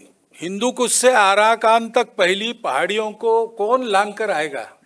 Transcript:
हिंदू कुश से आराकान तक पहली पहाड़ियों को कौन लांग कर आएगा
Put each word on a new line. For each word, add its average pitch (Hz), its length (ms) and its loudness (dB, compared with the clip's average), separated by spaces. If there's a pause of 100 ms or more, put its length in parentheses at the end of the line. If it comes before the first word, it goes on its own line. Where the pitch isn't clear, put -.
(360)
हिंदू 202 360 -4
कुश 247 200 -2
से 254 220 4
आराकान 220 760 2
तक 233 240 -2
पहली 196 380 -2
पहाड़ियों 202 600 -4
को 226 340 -2
कौन 233 380 -2
लांग 208 300 0
कर 214 160 -4
आएगा 147 540 -6